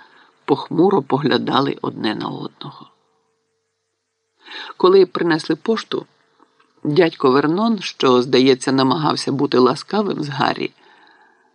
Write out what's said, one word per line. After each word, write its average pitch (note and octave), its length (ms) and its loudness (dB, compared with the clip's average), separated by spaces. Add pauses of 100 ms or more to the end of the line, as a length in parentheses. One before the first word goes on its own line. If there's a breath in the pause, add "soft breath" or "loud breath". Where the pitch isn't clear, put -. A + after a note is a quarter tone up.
(460 soft breath)
похмуро E3 560 0
поглядали - 800 0
одне A2+ 340 -6
на - 120 -8
одного. - 600 -14 (1900 loud breath)
Коли F#3+ 280 6
принесли E3 500 -2
пошту, - 500 -6 (800)
дядько D3 480 2
Вернон, F3+ 480 0
що, B2+ 420 0
здається, B2+ 500 2
намагався C3+ 600 0
бути C#3 260 0
ласкавим D#3+ 640 0
з C#3+ 60 -8
Гаррі, - 420 -4 (840 soft breath)